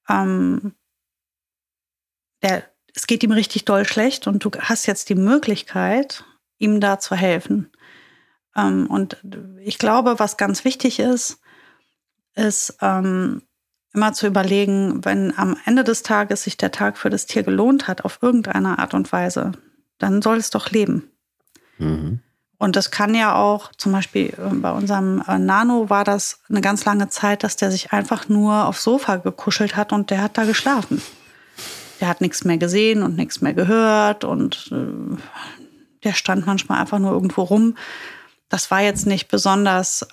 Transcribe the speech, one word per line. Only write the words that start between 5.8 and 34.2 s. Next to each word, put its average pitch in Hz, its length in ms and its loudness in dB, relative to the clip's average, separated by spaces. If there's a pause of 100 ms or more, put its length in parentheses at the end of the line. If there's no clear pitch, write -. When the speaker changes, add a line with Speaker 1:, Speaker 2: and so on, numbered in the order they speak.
Speaker 1:
ihm 208 240 2
da 196 180 2
zu - 160 -6
helfen. 180 560 0 (840)
Ähm, 196 320 2
und 196 360 -4 (400)
ich 202 140 -8
glaube, 233 400 2
was 208 200 0
ganz 202 280 -2
wichtig 262 340 0
ist, 247 400 0 (960)
ist, - 480 -2
ähm, 190 600 0 (500)
immer 208 200 2
zu 208 140 0
überlegen, 196 800 2
wenn 196 320 0
am 185 280 0
Ende 247 180 4
des 226 200 -2
Tages 208 400 0
sich - 140 -8
der 190 140 -2
Tag 202 260 -4
für 208 120 -2
das 202 160 -4
Tier - 180 -2
gelohnt 214 440 2
hat, - 180 -6
auf - 160 -8
irgendeine 196 580 2
Art - 140 -2
und - 180 -2
Weise, 180 420 -2 (440)
dann 202 240 2
soll 220 160 2
es 220 140 -4
doch - 180 -4
leben. - 400 0 (680)
Speaker 2:
Mhm. 80 400 -2 (400)
Speaker 1:
Und 190 160 2
das 196 160 0
kann 208 240 0
ja 214 200 2
auch, 208 380 2
zum - 180 -2
Beispiel, 190 460 0
äh, 190 180 -4
bei - 160 -2
unserem, 190 560 0
äh, 190 120 0
Nano 214 500 2
war 202 140 4
das 202 460 -2
eine 202 120 0
ganz 202 240 0
lange 202 240 2
Zeit, 202 340 -2
dass 208 120 -4
der 196 160 0
sich - 220 -6
einfach 208 360 -2
nur 208 380 4
aufs - 160 -2
Sofa 233 340 2
gekuschelt 196 580 -2
hat 208 180 -2
und 208 180 0
der 196 100 0
hat 208 160 -4
da 220 80 2
geschlafen. 220 560 0 (1000)
Der 180 80 -2
hat 175 140 0
nichts - 240 -2
mehr 170 120 2
gesehen 208 440 2
und 175 140 -2
nichts 160 260 -4
mehr - 140 0
gehört 208 680 2